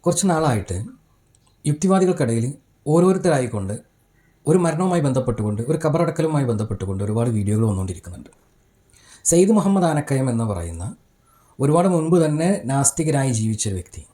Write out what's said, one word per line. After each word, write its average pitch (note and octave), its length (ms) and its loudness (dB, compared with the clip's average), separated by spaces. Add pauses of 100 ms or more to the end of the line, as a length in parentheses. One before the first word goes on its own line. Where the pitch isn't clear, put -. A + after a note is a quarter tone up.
കുറച്ച് F3 260 0
നാളായിട്ട് C3+ 440 0 (920)
യുക്തിവാദികൾക്കിടയിൽ D#3 760 2 (480)
ഓരോരുത്തരായിക്കൊണ്ട് C#3+ 800 2 (720)
ഒരു E3+ 180 4
മരണവുമായി E3+ 420 0
ബന്ധപ്പെട്ടുകൊണ്ട്, A2+ 540 -2 (100)
ഒരു D3+ 140 0
കബറടക്കലുമായി D#3 680 0
ബന്ധപ്പെട്ടുകൊണ്ട് G2 560 -4
ഒരുപാട് A#2 300 0
വീഡിയോകൾ G#2 320 0
വന്നുകൊണ്ടിരിക്കുന്നുണ്ട്. F#2 600 -8 (1000)
സെയ്ദ് F#3+ 280 6
മുഹമ്മദ് F#3 320 2
ആനക്കയം C#3 420 0
എന്ന് A2+ 180 0
പറയുന്ന E2+ 340 -6 (760)
ഒരുപാട് D#3+ 360 2
മുൻപ് E3 300 2
തന്നെ D#3 240 0 (240)
നാസ്തികരായി C#3 680 0
ജീവിച്ചൊരു G#2+ 400 -2
വ്യക്തി - 240 -14 (120)